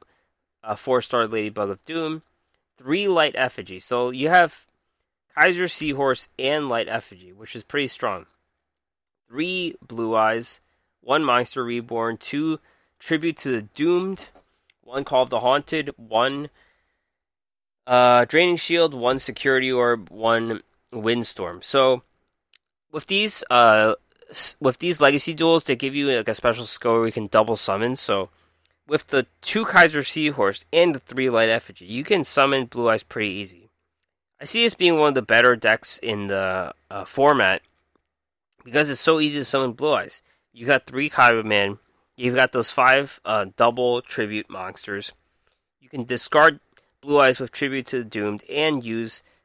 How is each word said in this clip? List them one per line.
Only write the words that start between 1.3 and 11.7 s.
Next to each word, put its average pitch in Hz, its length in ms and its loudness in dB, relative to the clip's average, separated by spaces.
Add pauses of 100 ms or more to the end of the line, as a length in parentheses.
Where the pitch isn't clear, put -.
of 95 160 -10
Doom, 160 380 -6 (540)
three 170 300 -2
light 165 280 2
effigy. 98 440 -4
So 123 300 -2
you 131 200 -4
have 175 360 2 (720)
Kaiser 175 320 2
Seahorse 139 600 -2 (100)
and 143 320 -2
light 117 180 -2
effigy, 92 440 -10
which 104 240 -18
is 113 80 -14
pretty 143 240 -4
strong. 101 380 -6 (1040)
Three 175 480 -8 (100)
Blue 113 300 -4
Eyes, 110 440 -2 (420)
one 139 220 0
Monster 123 400 0
Reborn, 117 540 -6